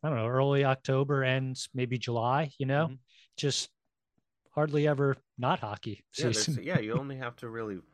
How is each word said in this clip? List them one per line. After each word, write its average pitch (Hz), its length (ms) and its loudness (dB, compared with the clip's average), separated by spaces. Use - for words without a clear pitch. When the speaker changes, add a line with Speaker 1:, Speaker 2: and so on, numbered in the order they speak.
Speaker 1:
I 151 60 -2
don't 143 100 0
know, 113 100 0
early 139 360 4
October, 135 580 2
ends 131 520 -2
maybe 123 240 -2
July, 123 600 0
you 139 80 0
know? 143 200 2
Speaker 2:
Mm-hmm. 147 80 -6
Speaker 1:
Just - 320 -2
hardly 151 340 2
ever 139 280 2
not 127 240 0
hockey 104 440 -8
Speaker 3:
Yeah, 120 140 0
there's, 107 160 0
Speaker 1:
season. 131 180 -4
Speaker 3:
yeah, 170 140 0
you 110 160 -2
only 135 220 -4
have 123 200 -8
to 120 140 -12
really 107 300 -6